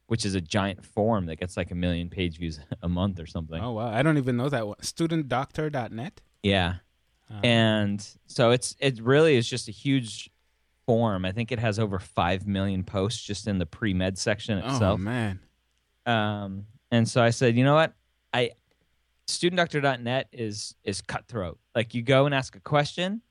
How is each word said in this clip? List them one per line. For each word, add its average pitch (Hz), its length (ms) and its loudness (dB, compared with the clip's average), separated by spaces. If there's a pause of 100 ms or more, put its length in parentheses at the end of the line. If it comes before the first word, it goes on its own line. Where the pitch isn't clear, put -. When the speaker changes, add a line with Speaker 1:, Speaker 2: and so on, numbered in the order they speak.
Speaker 1:
which 113 180 -2
is 98 80 -2
a 95 80 0
giant 95 420 0
form 104 440 0
that 80 80 -6
gets, 87 220 -8
like, 90 120 -2
a 92 60 -8
million 87 340 0
page 87 300 -4
views 80 200 -6 (120)
<laughs> - 100 -12
a 87 80 -4
month 92 300 -2
or 78 80 -10
something. 80 340 -8
Speaker 2:
Oh, 120 120 -6
wow. 113 160 -4
I 110 120 0
don't 151 160 4
even 127 180 0
know 123 140 0
that 120 180 -2
one. 101 140 -12
Student 160 480 -2
doctor 135 400 -4
dot 127 220 -6
net? 113 300 -10 (200)
Speaker 1:
Yeah. 92 340 2 (560)
Speaker 2:
Oh. 107 120 -12
Speaker 1:
And 110 640 2 (180)
so 117 260 4
it's, 123 280 0
it 135 200 0
really 139 360 6
is 113 120 2
just 123 200 -8
a 113 40 -12
huge 123 580 -2 (580)
form. 113 360 2
I 92 80 -2
think 113 200 -4
it 117 80 -4
has 110 200 0
over 101 200 0
five 95 480 -2
million 98 360 0
posts 101 400 -2
just - 240 -8
in 101 120 0
the 87 80 -2
pre-med 95 500 -2
section 104 460 -2
Speaker 2:
Oh, - 80 -4
Speaker 1:
itself. 110 280 2
Speaker 2:
man. 104 400 -4 (680)
Speaker 1:
Um, 104 580 -2 (260)
and 117 160 4
so 120 160 2
I 117 60 6
said, 117 280 2
"You 127 60 4
know 139 120 6
what? 160 180 4 (400)
I, 120 180 0 (760)
student 180 300 0
doctor 165 240 0
dot 135 200 0
net 123 300 -2
is, 104 420 -8 (100)
is - 180 -4
cutthroat. 101 580 -8 (160)
Like, 117 180 -2
you 123 80 -4
go 131 240 4
and 147 80 0
ask 131 220 -4
a 98 40 -20
question. 175 720 -2